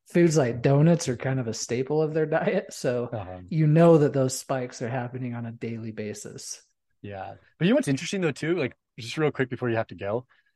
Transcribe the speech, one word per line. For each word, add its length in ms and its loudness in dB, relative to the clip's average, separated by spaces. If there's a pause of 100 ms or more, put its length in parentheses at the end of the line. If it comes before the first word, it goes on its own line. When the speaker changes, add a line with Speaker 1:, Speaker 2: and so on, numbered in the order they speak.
(120)
Speaker 1:
foods 240 4
like 260 2
donuts 460 4
are 80 -2
kind 240 -2
of 80 -4
a 60 -4
staple 480 -2
of 120 -2
their 120 0
<laughs> 120 0
diet. 360 -2
So 400 -4
Speaker 2:
Uh-huh. 340 -8
Speaker 1:
you 180 2
know 340 8
that 120 4
those 260 0
spikes 440 -6
are 80 -4
happening 460 -6
on 100 -8
a 80 -10
daily 400 -10
basis. 680 -12 (400)
Speaker 2:
Yeah. 340 -12 (220)
But 80 0
you 60 4
know 40 4
what's 120 0
interesting 320 -4
though, 120 0
too? 260 -4
Like, 180 -4 (240)
just 180 -12
real 140 0
quick 180 -4
before 200 -4
you 80 0
have 100 -2
to 80 -16
go, 300 -4 (300)